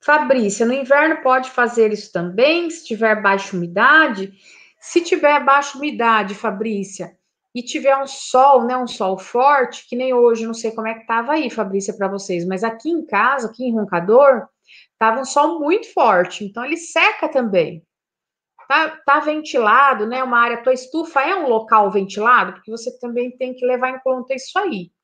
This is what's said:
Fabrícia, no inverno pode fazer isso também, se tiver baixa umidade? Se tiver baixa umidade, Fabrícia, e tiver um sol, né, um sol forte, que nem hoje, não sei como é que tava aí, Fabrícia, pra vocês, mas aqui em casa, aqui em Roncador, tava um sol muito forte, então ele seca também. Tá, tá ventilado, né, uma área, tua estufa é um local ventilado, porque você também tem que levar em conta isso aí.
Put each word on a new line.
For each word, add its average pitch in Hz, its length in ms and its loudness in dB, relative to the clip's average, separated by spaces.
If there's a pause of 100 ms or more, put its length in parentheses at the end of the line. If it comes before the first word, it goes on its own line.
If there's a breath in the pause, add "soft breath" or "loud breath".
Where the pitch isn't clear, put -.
Fabrícia, 254 600 2
no 240 80 0
inverno 285 480 0
pode 254 300 0
fazer 226 420 0
isso 208 180 -12
também, 240 600 0
se - 120 -16
tiver 214 380 -2
baixa 196 340 -2
umidade? 196 800 2 (460 soft breath)
Se - 200 -2
tiver 294 460 2
baixa 277 320 2
umidade, 226 560 0
Fabrícia, 202 840 -6 (380)
e 240 80 -8
tiver 269 340 0
um 269 120 -4
sol, 262 560 4
né, 247 120 -2
um 254 120 -4
sol 190 320 -4
forte, 254 680 0
que - 80 -10
nem 254 160 -2
hoje, 233 360 2
não 226 80 -8
sei 220 160 -6
como 220 160 -8
é 226 80 -6
que 220 100 -20
tava 233 280 -2
aí, 302 180 -2
Fabrícia, 196 440 -4
pra 196 120 -2
vocês, 190 400 -6
mas 185 160 -4
aqui 226 260 -6
em 320 160 -4
casa, 233 440 0
aqui - 140 -12
em 240 120 -2
Roncador, 214 720 4 (500 soft breath)
tava 226 240 0
um 262 40 -8
sol 311 340 0
muito 311 340 -2
forte, 202 500 2
então 220 220 -10
ele 311 120 -6
seca 339 520 -2
também. 190 560 -2 (840)
Tá, 311 380 0
tá 285 140 4
ventilado, 269 880 2
né, 254 160 -4
uma 240 160 0
área, 233 240 0
tua 254 100 2
estufa 311 480 -4
é 320 140 0
um 330 120 -4
local 220 440 2
ventilado, 202 640 0
porque - 180 -18
você 233 280 -10
também 247 380 -6
tem 254 160 -6
que 247 140 -4
levar 254 240 0
em 262 80 -10
conta 254 340 -4
isso 254 240 -6
aí. 247 340 -4 (120)